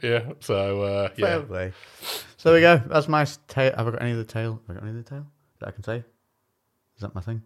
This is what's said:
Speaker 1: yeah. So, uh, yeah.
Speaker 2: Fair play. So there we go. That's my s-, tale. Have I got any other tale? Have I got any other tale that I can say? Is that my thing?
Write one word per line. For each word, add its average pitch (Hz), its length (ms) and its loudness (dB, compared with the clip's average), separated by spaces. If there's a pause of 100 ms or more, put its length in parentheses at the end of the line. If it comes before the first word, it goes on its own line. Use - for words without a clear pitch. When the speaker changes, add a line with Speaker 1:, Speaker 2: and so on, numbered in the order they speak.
Speaker 1:
yeah. 117 380 -2
So, 98 440 0
uh, 101 320 0
yeah. 196 100 0
Speaker 2:
Fair 170 160 0
play. 95 320 -6 (640)
So - 140 2
there 165 40 10
we 165 60 8
go. 170 260 8
That's 151 200 2
my 151 140 2
s-, 143 260 -2
tale. 131 300 2
Have 113 100 -2
I 120 40 -2
got 110 100 -8
any 120 120 -2
other 113 100 -4
tale? 113 440 -6
Have 87 100 -12
I - 20 -14
got 104 80 -12
any 110 120 -8
other 117 40 -14
tale 143 240 -14 (320)
that - 80 -12
I 95 40 -10
can 101 120 -14
say? 113 140 -6 (1000)
Is 107 60 -18
that 101 120 -10
my 92 80 -8
thing? 110 240 -6